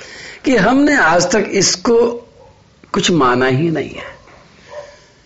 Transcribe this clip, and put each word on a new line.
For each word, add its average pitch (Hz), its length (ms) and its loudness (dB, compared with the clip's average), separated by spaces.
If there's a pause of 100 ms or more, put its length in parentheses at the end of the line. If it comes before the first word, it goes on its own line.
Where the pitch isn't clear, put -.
(460)
कि 262 100 2
हमने 269 420 2
आज 175 340 2
तक 214 200 0
इसको 233 600 0 (840)
कुछ 190 180 -2
माना 127 340 2
ही 139 260 0
नहीं 135 180 -4
है। - 280 -18 (1080)